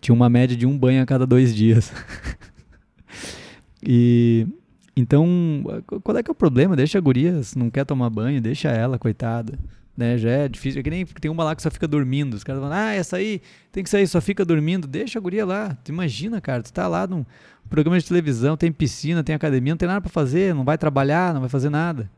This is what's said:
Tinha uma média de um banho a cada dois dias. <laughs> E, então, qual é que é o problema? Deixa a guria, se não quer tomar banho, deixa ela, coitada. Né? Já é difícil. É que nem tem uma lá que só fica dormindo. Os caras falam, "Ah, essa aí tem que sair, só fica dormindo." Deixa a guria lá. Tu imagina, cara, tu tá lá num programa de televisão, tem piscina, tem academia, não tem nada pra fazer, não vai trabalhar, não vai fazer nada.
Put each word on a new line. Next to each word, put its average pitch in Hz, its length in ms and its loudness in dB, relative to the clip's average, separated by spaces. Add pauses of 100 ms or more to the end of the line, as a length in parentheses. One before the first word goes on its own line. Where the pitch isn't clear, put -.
Tinha 127 140 4
uma 120 160 6
média 123 260 4
de 120 100 0
um 139 100 2
banho 131 260 4
a 127 40 0
cada 131 200 2
dois 127 280 6
dias. 110 420 4
<laughs> - 540 -12 (1300)
E, 120 640 4 (480)
então, 143 320 4 (800)
qual - 140 -2
é 240 40 -2
que 220 80 -6
é - 20 -2
o - 20 -2
problema? 156 420 4
Deixa 147 220 2
a - 20 2
guria, 147 420 2
se 113 160 -8
não 120 120 0
quer 139 160 -2
tomar 127 240 -2
banho, 117 320 -2
deixa 143 260 -2
ela, 120 300 0
coitada. 113 600 -4 (380)
Né? 120 220 0
Já 113 100 0
é 139 220 0
difícil. 135 300 -6
É - 20 -8
que 139 80 -4
nem 175 160 -6
tem - 240 -8
uma 165 120 -4
lá 156 140 -2
que - 60 -16
só 156 80 -2
fica - 180 -6
dormindo. 139 460 0
Os 101 100 -10
caras 135 160 -6
falam, 143 160 -4
"Ah, 214 160 -2
essa 185 240 -4
aí 196 240 -4 (320)
tem 190 100 -6
que 180 60 -8
sair, 202 180 4
só 170 140 0
fica 196 240 -2
dormindo." 165 420 0
Deixa 185 320 -6
a 214 40 -8
guria 196 240 -2
lá. 196 360 -4
Tu 143 100 -10
imagina, 175 500 -4
cara, 127 200 -4
tu - 80 -14
tá 185 160 -4
lá 180 200 -2
num 175 180 -4 (460)
programa 160 280 2
de 160 60 0
televisão, 147 500 0
tem 165 160 0
piscina, 156 540 -2
tem 156 100 -2
academia, 139 380 0
não 170 60 -4
tem 175 100 0
nada 190 140 -2
pra 180 80 -6
fazer, 165 440 0
não 139 80 -2
vai 143 140 2
trabalhar, 151 560 0
não 143 80 -2
vai 127 80 -4
fazer 135 220 0
nada. 147 480 -4